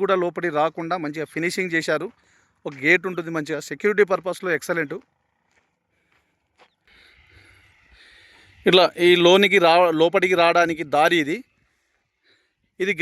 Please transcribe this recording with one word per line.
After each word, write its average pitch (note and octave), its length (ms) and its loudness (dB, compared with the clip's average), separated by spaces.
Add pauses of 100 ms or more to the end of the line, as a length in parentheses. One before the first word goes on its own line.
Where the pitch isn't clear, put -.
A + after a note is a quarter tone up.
కూడా F#3+ 200 0
లోపలికి E3+ 380 -6
రాకుండా E3 440 -4
మంచిగా D3+ 300 -10
ఫినిషింగ్ F3 400 -6
చేశారు. D#3 320 -4 (600)
ఒక D3 80 -10 (100)
గేట్ E3+ 260 2
ఉంటుంది, E3+ 280 -10
మంచిగా D3+ 200 -8 (120)
సెక్యూరిటీ G3+ 420 0
పర్పస్‌లో F3 460 -6
ఎక్సలెంట్. E3 380 -6 (3750)
ఇట్లా F3+ 200 6 (220)
ఈ - 20 6 (160)
లోనికి G3 400 6
రా-, E3+ 260 4 (100)
లోపలికి F3+ 400 2
రావడానికి E3+ 520 0
దారి E3+ 300 2
ఇది. D#3+ 120 -6 (1400)
ఇది F#3+ 220 -2